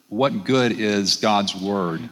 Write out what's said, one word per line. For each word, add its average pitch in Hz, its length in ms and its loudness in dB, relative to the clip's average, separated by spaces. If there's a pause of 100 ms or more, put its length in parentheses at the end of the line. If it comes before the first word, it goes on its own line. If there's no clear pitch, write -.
what 117 340 -2
good 123 280 2
is 101 500 0
God's 101 400 2
word 92 380 -2 (120)